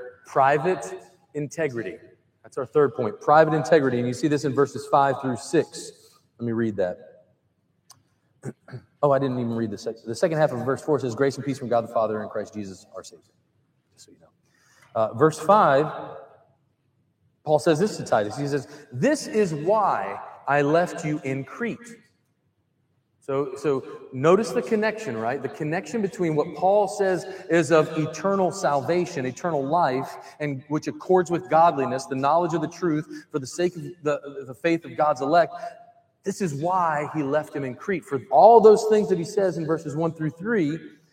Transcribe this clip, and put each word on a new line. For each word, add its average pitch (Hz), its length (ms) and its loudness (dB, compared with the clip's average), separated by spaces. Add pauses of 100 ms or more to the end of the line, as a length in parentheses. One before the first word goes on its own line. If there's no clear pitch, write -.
(280)
private 147 680 2 (400)
integrity. 135 640 -6 (460)
That's - 160 -12
our 127 80 -6
third 143 260 2
point, 113 280 -4
private 156 340 6
integrity. 135 420 2
And 120 80 -2
you 123 80 -2
see 156 140 -2
this 147 180 0
in 135 80 -2
verses 131 380 0
five 139 280 4
through 131 180 -4
six. - 540 -2 (460)
Let 120 80 -10
me 117 60 -4
read 113 240 -2
that. 90 220 -2 (1500)
<clears throat> 131 100 -10 (480)
Oh, 143 100 2
I 131 80 2
didn't 127 200 -2
even 117 160 -4
read 113 160 -4
the 101 60 -10
sec-, - 280 -10
the 113 80 -8
second 160 260 0
half 147 120 2
of 117 140 -6
verse 127 160 -2
four 147 180 0
says, 117 160 -4
"Grace 139 220 0
and 131 80 -10
peace 135 120 -4
from 120 120 -10
God 117 160 0
the - 80 -16
Father 107 280 -2
and 104 80 -10
Christ 104 240 -10
Jesus 98 400 -12
our 92 80 -14
Savior." 82 220 -20 (680)
Just - 140 -20
so - 40 -20
you - 80 -20
know. - 80 -20 (640)
Uh, 110 200 -2
verse 151 260 2
five, 160 460 6 (1600)
Paul 151 140 2
says 156 200 2
this 208 160 0
to 123 80 -10
Titus. 107 340 0
He 143 80 -4
says, 139 220 -4 (240)
"This 156 340 0
is 208 280 0
why 147 680 0 (300)
I 147 140 4
left 160 420 0
you 151 180 -4
in 135 220 -6
Crete." 226 340 -8 (1400)
So, 139 340 -4
so 135 300 -2 (260)
notice 170 400 4
the 240 100 -2
connection, 208 540 -2
right? 117 260 -4
The 135 60 -8
connection 175 540 -6
between 175 340 -2
what 151 200 -2
Paul 196 340 2
says 185 340 -2 (260)
is 160 220 2
of 160 260 4
eternal 190 540 0
salvation, 147 720 -2
eternal 139 400 -4
life, 135 520 0 (240)
and 139 260 -6
which 151 200 -4
accords 180 440 2
with 165 180 -4
godliness, 143 560 2
the 139 100 -6
knowledge 156 380 2
of 170 60 0
the 151 80 -4
truth - 640 -4
for 151 80 -4
the 131 80 -8
sake 175 300 -4
of 151 60 -10 (200)
the, 143 420 -4
the 127 100 -16
faith 165 280 0
of 123 140 -14
God's 151 240 2
elect. 156 320 4 (720)
This 196 160 -6
is 165 120 -2
why 156 600 0
he 151 100 -2
left 147 320 -2
him 139 80 -6
in 123 120 -8
Crete. 185 280 -4
For 135 260 -4
all 202 300 10
those 214 300 8
things 214 180 2
that 180 100 2
he 165 60 -4
says 185 340 -2
in 165 80 -6
verses 156 300 -4
one 160 160 -2
through 156 200 -6
three, 175 460 -2 (360)